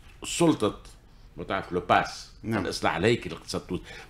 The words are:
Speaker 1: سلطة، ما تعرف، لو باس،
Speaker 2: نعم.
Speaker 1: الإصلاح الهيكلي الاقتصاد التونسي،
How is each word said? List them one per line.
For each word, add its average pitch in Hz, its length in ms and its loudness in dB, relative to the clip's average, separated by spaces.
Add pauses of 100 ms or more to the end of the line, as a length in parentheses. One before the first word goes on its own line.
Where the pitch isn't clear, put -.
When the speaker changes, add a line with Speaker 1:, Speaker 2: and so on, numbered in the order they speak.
(260)
Speaker 1:
سلطة، 143 540 2 (580)
ما 85 60 -10
تعرف، 92 280 -4
لو - 80 0
باس، - 500 2 (140)
Speaker 2:
نعم. 113 200 -2
Speaker 1:
الإصلاح - 320 0
الهيكلي 92 380 2
الاقتصاد - 280 -8
التونسي، 90 220 -6 (260)